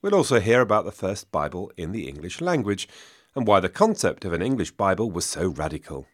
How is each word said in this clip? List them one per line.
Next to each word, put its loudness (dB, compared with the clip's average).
We'll 0
also 4
hear 4
about 2
the -8
first -8
Bible -4
in -6
the -8
English -12
language 0
and -2
why 6
the -2
concept 0
of -2
an -2
English -2
Bible 0
was -6
so -4
radical -8